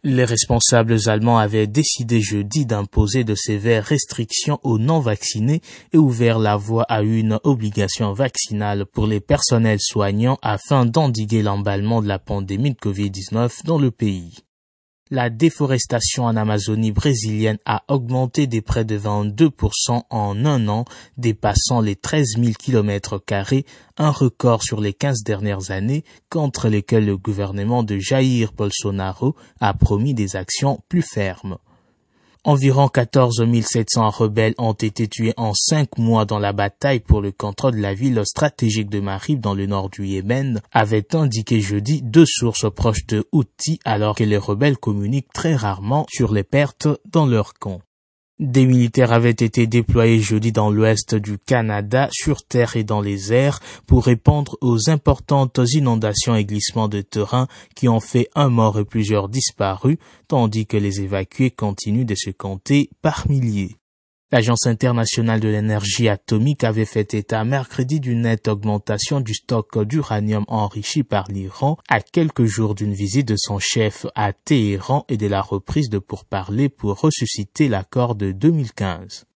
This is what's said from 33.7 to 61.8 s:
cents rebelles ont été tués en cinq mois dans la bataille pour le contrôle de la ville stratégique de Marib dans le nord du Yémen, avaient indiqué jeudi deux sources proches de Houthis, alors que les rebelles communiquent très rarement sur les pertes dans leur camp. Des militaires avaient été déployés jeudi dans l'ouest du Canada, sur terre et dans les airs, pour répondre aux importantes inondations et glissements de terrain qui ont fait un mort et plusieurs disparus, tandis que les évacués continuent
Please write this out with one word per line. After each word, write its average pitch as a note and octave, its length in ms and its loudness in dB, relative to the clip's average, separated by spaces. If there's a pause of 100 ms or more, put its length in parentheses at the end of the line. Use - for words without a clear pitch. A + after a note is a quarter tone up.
cents A2 220 2
rebelles A2 480 2
ont A2+ 140 0
été G#2+ 340 -4
tués A2+ 280 -4
en A2 200 -2
cinq - 420 0
mois A2+ 280 4
dans G#2+ 120 -4
la G2+ 160 -2
bataille G2+ 460 0
pour G#2+ 200 4
le G2+ 120 -4
contrôle G#2+ 400 -2
de A2 100 -2
la G2 140 -2
ville A#2 280 0
stratégique A2 680 0
de G#2 80 -2
Marib G2 400 -4
dans G#2 160 -2
le G2 100 -2
nord G2 240 -2
du G2+ 160 -8
Yémen, G#2+ 560 -2 (100)
avaient G#2+ 440 0
indiqué A#2 440 2
jeudi G#2 440 -2
deux C#3+ 240 8
sources A2 440 0
proches - 360 -2
de G#2 240 0
Houthis, D#3 520 -2
alors G#2+ 320 0
que A#2 80 0
les G#2+ 140 2
rebelles A#2 400 0
communiquent G#2+ 560 -4
très D#3+ 220 0
rarement G#2+ 520 -2
sur A2 240 0
les G#2 120 0
pertes C#3+ 440 0 (240)
dans D#3 140 2
leur A2+ 300 0
camp. F#2+ 260 -10 (560)
Des C3 280 4
militaires B2 480 4
avaient A#2 160 4
été A#2 360 2
déployés A2+ 540 4
jeudi G#2+ 320 0
dans G#2+ 180 2
l'ouest G#2+ 460 2
du G2+ 220 -4
Canada, A2 760 0
sur - 340 -2
terre A#2+ 300 0
et A2+ 80 0
dans G#2 160 -2
les G2+ 320 -4
airs, C3+ 300 2 (260)
pour B2+ 160 4
répondre C#3 560 2
aux A#2 300 2
importantes C#3 720 2 (100)
inondations A#2 640 0
et G#2+ 80 2
glissements G#2 460 -2
de G#2 100 -4
terrain A2+ 480 -2 (300)
qui C3 100 2
ont A2+ 140 4
fait - 340 0
un D3 140 4
mort A2 280 2
et G#2 60 0
plusieurs G2+ 460 -2
disparus, B2 720 -2 (280)
tandis A2 400 0
que - 80 -4
les G2+ 240 0
évacués G2 520 -2
continuent G#2+ 520 -2